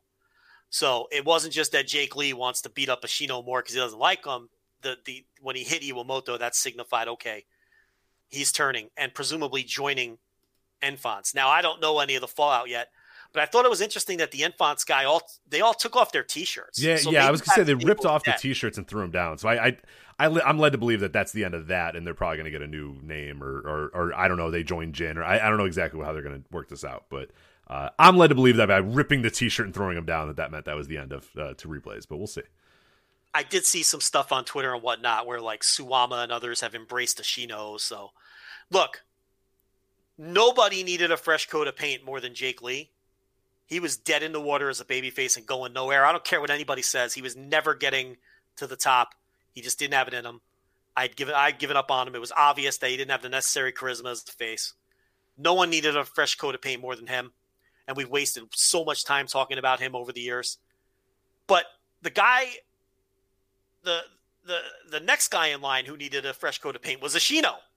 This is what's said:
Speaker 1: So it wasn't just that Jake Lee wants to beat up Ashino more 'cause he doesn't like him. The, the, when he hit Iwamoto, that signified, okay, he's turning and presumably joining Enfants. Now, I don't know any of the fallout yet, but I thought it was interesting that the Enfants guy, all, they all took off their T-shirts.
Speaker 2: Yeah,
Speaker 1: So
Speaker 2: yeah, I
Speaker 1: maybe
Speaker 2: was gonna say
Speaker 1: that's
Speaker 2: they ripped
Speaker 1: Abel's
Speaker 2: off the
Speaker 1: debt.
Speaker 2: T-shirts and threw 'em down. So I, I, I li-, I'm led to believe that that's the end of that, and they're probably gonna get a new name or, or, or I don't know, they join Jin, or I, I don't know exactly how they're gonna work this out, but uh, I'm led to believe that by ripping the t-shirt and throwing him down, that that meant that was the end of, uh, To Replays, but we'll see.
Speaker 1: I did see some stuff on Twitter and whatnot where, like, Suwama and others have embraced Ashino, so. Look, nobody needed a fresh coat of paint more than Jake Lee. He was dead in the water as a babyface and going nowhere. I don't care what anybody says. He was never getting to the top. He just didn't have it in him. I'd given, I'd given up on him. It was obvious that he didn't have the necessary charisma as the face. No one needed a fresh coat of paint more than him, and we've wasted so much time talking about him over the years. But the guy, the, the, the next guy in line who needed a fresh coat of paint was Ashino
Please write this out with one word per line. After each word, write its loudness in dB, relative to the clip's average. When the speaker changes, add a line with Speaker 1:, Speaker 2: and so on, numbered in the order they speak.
Speaker 1:
So 0
it -2
wasn't 2
just 0
that 0
Jake -4
Lee -2
wants -4
to -12
beat -6
up -2
Ashino -4
more -2
'cause -10
he -2
doesn't -4
like 0
him. -8
The, -8
the, -16
when -8
he -8
hit -4
Iwamoto, -6
that -4
signified, -4
okay, -10
he's -4
turning -2
and -4
presumably -4
joining -4
Enfants. -4
Now, 4
I 6
don't 0
know 2
any 0
of -2
the -8
fallout 2
yet, -6
but 0
I 4
thought 4
it 8
was 2
interesting -4
that 0
the -4
Enfants 0
guy, 2
all, 4
they 0
all 6
took -2
off 4
their 0
T-shirts. -6
Speaker 2:
Yeah, 4
Speaker 1:
So 2
Speaker 2:
yeah, 8
I 8
Speaker 1:
maybe 8
Speaker 2:
was 2
gonna 6
say 8
Speaker 1:
that's 4
Speaker 2:
they 4
ripped 4
Speaker 1:
Abel's -2
Speaker 2:
off 4
the 2
Speaker 1:
debt. 0
Speaker 2:
T-shirts -2
and -10
threw -6
'em -6
down. -2
So 0
I, 2
I, 0
I 6
li-, 4
I'm 4
led 6
to -2
believe 2
that -2
that's 0
the -2
end -4
of -8
that, 0
and -8
they're -6
probably -2
gonna -8
get -8
a -10
new -10
name -10
or, -6
or, -4
or -2
I 2
don't 2
know, -2
they -2
join -4
Jin, -4
or -4
I, 4
I 4
don't 4
know 2
exactly -2
how -6
they're -6
gonna -10
work -10
this -14
out, -12
but -10
uh, -6
I'm 12
led 10
to 8
believe 8
that 6
by 8
ripping 2
the 2
t-shirt 0
and -10
throwing -2
him -6
down, -2
that -8
that -6
meant -12
that -6
was -8
the -8
end -12
of, -14
uh, -8
To -18
Replays, -12
but -12
we'll -8
see. -10
Speaker 1:
I 0
did 0
see 2
some 2
stuff 0
on 0
Twitter -2
and -4
whatnot -2
where, -6
like, -6
Suwama 2
and -4
others -4
have -6
embraced -4
Ashino, -8
so. -8
Look, 2
nobody 4
needed 0
a 2
fresh 0
coat -2
of -8
paint -6
more -8
than -10
Jake -6
Lee. -8
He -6
was -4
dead 0
in -6
the -6
water -2
as -6
a -12
babyface -2
and -16
going -8
nowhere. 2
I 6
don't -2
care 0
what -4
anybody -2
says. -2
He -10
was -10
never 0
getting -2
to -8
the -12
top. 4
He -16
just -4
didn't -4
have 4
it -10
in -6
him. -14
I'd -2
given, -4
I'd 2
given -2
up 2
on 0
him. -12
It -8
was -10
obvious 4
that -2
he -2
didn't -4
have -2
the -12
necessary -2
charisma -8
as -12
the -20
face. -8
No 2
one 4
needed 2
a -2
fresh 0
coat -4
of -12
paint -6
more -8
than -18
him, -6
and -6
we've -6
wasted -2
so 2
much -2
time 0
talking -2
about 0
him -6
over -8
the -10
years. -6
But 6
the -6
guy, 6
the, -2
the, -4
the -4
next 2
guy 0
in -4
line -2
who -12
needed -8
a -6
fresh -6
coat -8
of -14
paint -6
was -4
Ashino 2